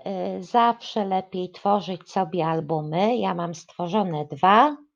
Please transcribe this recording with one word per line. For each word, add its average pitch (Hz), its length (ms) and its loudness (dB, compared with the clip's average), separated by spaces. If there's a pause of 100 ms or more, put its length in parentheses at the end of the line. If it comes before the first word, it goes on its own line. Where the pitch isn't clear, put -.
(380)
y, 185 60 -10
zawsze 233 600 2
lepiej 185 460 -4
tworzyć 185 600 -2
sobie 175 360 -2
albumy. 160 680 0
Ja 190 180 -2
mam 170 200 -6
stworzone 175 680 -4
dwa. 208 520 4 (200)